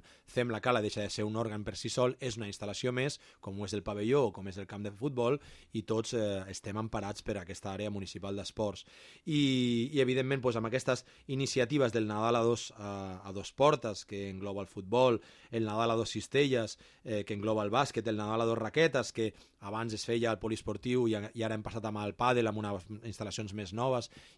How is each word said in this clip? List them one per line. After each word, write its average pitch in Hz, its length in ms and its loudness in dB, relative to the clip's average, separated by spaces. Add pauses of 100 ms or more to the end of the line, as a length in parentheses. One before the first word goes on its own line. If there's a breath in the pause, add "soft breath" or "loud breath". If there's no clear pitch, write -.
(240 loud breath)
cem 123 240 0
La 110 160 -2
Cala 123 160 4
deixa 107 240 0
de 98 80 -4
ser 104 160 -2
un 107 80 -4
òrgan 107 300 -4
per 110 100 -8
si 113 160 -6
sol, 127 260 4
és 117 220 -6
una 104 80 -6
instal·lació 104 480 -4
més, 135 220 -2 (260 loud breath)
com 98 160 -8
ho 101 80 -4
és 95 80 -4
el 98 80 -4
pavelló 110 440 2
o - 40 -6
com 98 160 -10
és 92 80 -10
el 98 100 -8
camp 104 200 -8
de 101 100 -8
futbol, 123 400 0 (400 loud breath)
i 110 80 -2
tots, 113 320 -2
eh, 104 320 0
estem 101 320 -6
emparats 107 400 -4
per 107 220 -4
aquesta 95 320 -8
àrea 104 180 -4
municipal 98 480 -6
d'esports. 98 460 -4 (400 loud breath)
I, 131 640 4
i 143 80 4
evidentment, 131 400 2
pues, 117 160 2
amb 110 140 -2
aquestes 127 340 0 (240 loud breath)
iniciatives 131 640 2
del 110 160 2
Nadal 113 320 4
a - 80 6
dos, 117 300 2
a, 98 500 -8
a 98 80 -8
dos 101 160 -8
portes, 135 560 4
que 98 220 -6
engloba 98 340 -6
el - 80 -14
futbol, 113 480 4 (300 loud breath)
el 113 180 0
Nadal 113 240 2
a 113 80 2
dos 113 160 -2
cistelles, 127 640 2 (260 loud breath)
eh, 104 240 -2
que 107 80 -4
engloba 107 320 0
el - 20 -4
bàsquet, 117 380 0
el 107 80 0
Nadal 107 240 0
a 117 80 2
dos 113 100 2
raquetes, 127 540 2
que 110 220 -2 (260 loud breath)
abans 110 320 -4
es 107 160 -4
feia 117 220 2
al 107 100 0
poliesportiu 113 680 0
i 110 100 2
a-, 101 160 -8
i 113 100 -4
ara 110 120 0
hem 107 80 -6
passat 107 200 -6
amb 107 180 -4
el 104 160 -4
pàdel, 120 300 4
amb 107 140 -2
unes 101 240 -4 (180)
instal·lacions 104 520 -8
més 98 200 -6
noves 123 340 0 (280 loud breath)